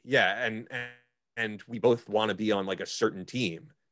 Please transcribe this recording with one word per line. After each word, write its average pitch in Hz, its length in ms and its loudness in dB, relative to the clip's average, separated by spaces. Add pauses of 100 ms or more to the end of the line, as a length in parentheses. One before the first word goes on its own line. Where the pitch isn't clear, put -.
Yeah, 117 420 2
and, 113 260 -4
and, 123 180 -8 (480)
and 107 300 -4
we 117 120 -8
both 117 280 4
wanna 104 280 2
be 107 160 0
on, 98 140 2
like, 95 140 -2
a 95 60 -6
certain 98 400 -2
team 90 460 -4 (200)